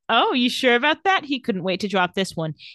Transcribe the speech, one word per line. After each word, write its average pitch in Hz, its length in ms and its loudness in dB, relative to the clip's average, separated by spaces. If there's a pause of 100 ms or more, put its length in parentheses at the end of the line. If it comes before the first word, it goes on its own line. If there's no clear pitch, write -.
"Oh, 262 240 2
you 247 160 2
sure 240 260 2
about 294 280 0
that?" 381 220 0
He 269 140 -4
couldn't 185 240 -4
wait 190 180 -2
to 208 60 -4
drop 185 280 0
this 190 200 -2
one. 160 200 -6 (200)